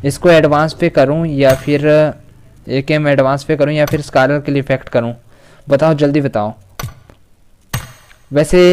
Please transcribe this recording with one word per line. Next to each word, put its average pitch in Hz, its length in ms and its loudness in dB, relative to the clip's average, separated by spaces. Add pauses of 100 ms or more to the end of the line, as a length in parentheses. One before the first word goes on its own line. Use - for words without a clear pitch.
इसको 143 260 0
advance 156 420 2
पे 170 180 -2
करूँ 156 380 0
या 135 280 2
फिर 147 300 -2 (800)
ए 127 160 -4
के 151 120 -2
एम 151 140 0
advance 139 360 0
पे 156 120 -2
करूँ 147 180 0
या 151 120 0
फिर 156 140 -4
स्कारल 143 400 0
किल 143 160 -4
इफेक्ट 131 320 -4
करूँ, 120 260 -2 (520)
बताओ 143 280 2
जल्दी 143 260 0
बताओ। 110 320 -4 (1800)
वैसे 151 300 2 (120)